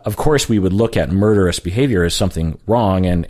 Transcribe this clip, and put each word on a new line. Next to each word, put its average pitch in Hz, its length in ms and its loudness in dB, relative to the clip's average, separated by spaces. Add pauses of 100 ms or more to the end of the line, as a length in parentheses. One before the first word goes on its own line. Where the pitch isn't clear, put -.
of 107 140 -4
course, 147 320 0
we 107 100 2
would 92 140 0
look 110 240 0
at 78 140 -2
murderous 98 480 2
behavior 101 440 0
as 85 100 0
something 82 540 -4
wrong 98 380 2
and, 87 240 0